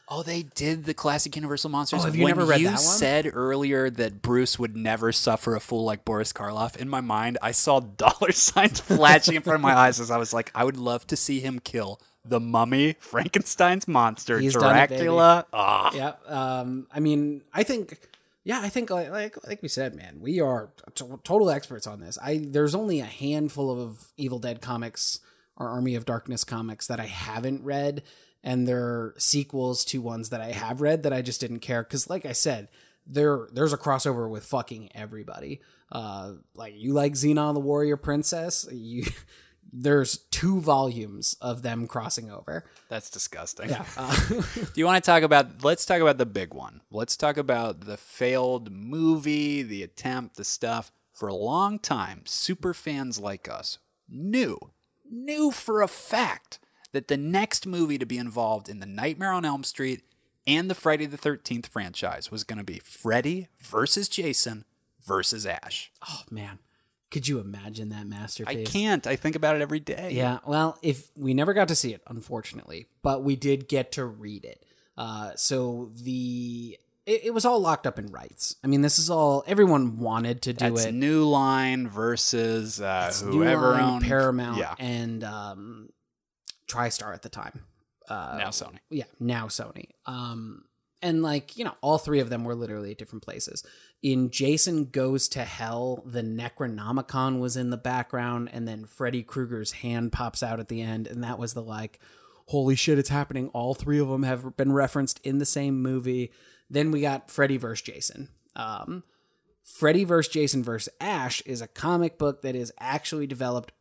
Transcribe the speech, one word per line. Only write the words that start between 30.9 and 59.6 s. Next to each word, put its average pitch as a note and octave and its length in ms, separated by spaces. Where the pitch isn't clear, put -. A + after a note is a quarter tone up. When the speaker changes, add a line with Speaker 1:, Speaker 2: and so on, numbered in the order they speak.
Speaker 2:
that C#3 80
I B2+ 100
just A#2+ 180
didn't A#2 200
care. A#2+ 240
'Cause - 260
like F3+ 160
I B2+ 60
said, A2+ 360
there, C#3+ 460
there's C#3+ 200
a D3 60
crossover C3 500
with A2 160
fucking A2+ 500
everybody. A2 640
Uh, G2 440
like, G#2+ 220
you A#2 160
like D3 220
Xena D3+ 400
the D3 60
Warrior D3 360
Princess? D#3+ 760
You, A#2+ 400
<laughs> - 640
there's C3+ 460
two F#3 300
volumes B2 800
of B2 220
them A#2 240
crossing A2+ 440
over. - 340
Speaker 1:
That's A2 220
disgusting. - 600
Speaker 2:
Yeah. - 140
Uh, C3 180
<laughs> - 0
Speaker 1:
Do A3 140
you D#3+ 80
wanna A3+ 160
talk E3+ 220
about, C#3+ 420
let's E3 220
talk F3 140
about D3 180
the B2 80
big F#2+ 280
one. C2 360
Let's A2 260
talk D3 220
about A#2 480
the G#2 100
failed B2+ 760
movie, D3 920
the G#2 200
attempt, B2 540
the G2+ 80
stuff. A2+ 480
For G#2 160
a G2 60
long E3+ 440
time, A2+ 480
super - 480
fans C3+ 440
like G2+ 300
us - 300
knew, F3+ 500
knew D4 400
for G#3+ 320
a F#3+ 60
fact - 720
that C#3 160
the C#3+ 80
next F3+ 500
movie E3 320
to B2+ 80
be B2 120
involved A2 500
in G#2 120
the G2 60
Nightmare D#3 460
on F3+ 120
Elm C#3+ 200